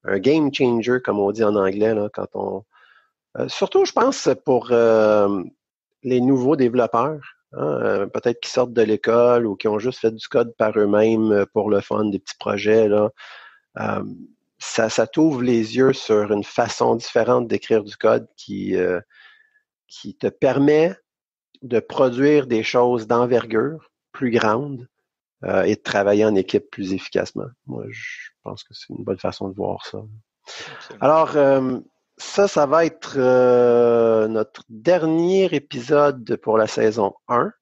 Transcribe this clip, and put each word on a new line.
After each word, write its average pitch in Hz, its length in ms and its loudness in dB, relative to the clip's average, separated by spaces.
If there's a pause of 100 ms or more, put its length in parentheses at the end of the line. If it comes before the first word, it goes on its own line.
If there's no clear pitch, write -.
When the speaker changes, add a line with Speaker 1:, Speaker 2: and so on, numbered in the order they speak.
Speaker 1:
un 98 140 -2
game 143 340 0
changer, 123 500 0
comme 104 160 -2
on 101 120 0
dit 110 120 -2
en 104 120 0
anglais, 104 380 0
là, 104 200 -4
quand 98 200 -8
on, 98 300 -8 (760)
euh, 127 120 -4
surtout, 370 360 0
je - 60 -8
pense, - 380 0 (160)
pour, 120 260 0
euh, 107 720 4 (600)
les 123 180 0
nouveaux 135 340 2
développeurs, 123 680 0 (320)
hein, 143 300 -4
euh, 101 240 -2
peut-être 117 340 -4
qui - 80 -12
sortent 123 240 -2
de 117 80 2
l'école 117 640 2
ou 101 100 -2
qui - 120 -6
ont 107 120 0
juste 123 200 -6
fait 113 120 0
du 110 160 -16
code 120 300 -2
par 110 200 0
eux-mêmes, 107 540 2
euh, 101 220 2
pour 107 160 0
le 101 120 2
fun, 107 240 -4
des 98 140 -4
petits - 200 -14
projets, 107 480 2
là. 104 220 2 (720)
Euh, 101 240 -6 (560)
ça, - 300 -2
ça 113 180 0
t'ouvre 156 340 0
les 117 340 0
yeux 131 160 4
sur 104 400 0
une 104 120 0
façon 117 520 0
différente 117 540 0
d'écrire 107 340 0
du 104 140 -16
code 110 300 2 (100)
qui, 98 400 -6
euh, 90 240 -2 (840)
qui - 280 -18
te - 120 -6
permet 147 680 2 (680)
de 117 180 -2
produire 135 680 2
des 110 160 0
choses 123 420 0
d'envergure 120 840 -2 (240)
plus 127 180 -4
grande, 117 560 -2 (560)
euh, 95 200 0
et 101 120 0
de - 60 -20
travailler 104 440 2
en 107 100 2
équipe 95 360 -2
plus 95 220 -8
efficacement. - 540 -6 (180)
Moi, - 240 -12
je - 400 -16 (140)
pense 101 200 -14
que - 100 -20
c'est - 160 -20
une - 140 -14
bonne 98 160 -6
façon 95 300 -8
de 95 60 -14
voir 95 300 -8
ça. 101 120 -14 (500)
Speaker 2:
Absolument. - 560 -14
Speaker 1:
Alors, 156 320 2
euh, 135 440 2 (360)
ça, - 320 -2
ça 151 180 2
va 160 200 2
être, - 320 -10
euh, 120 1120 4
notre 110 400 -6
dernier 165 840 0
épisode 135 840 -2
pour 110 200 0
la 110 100 2
saison 107 480 0 (120)
un. 131 240 0 (100)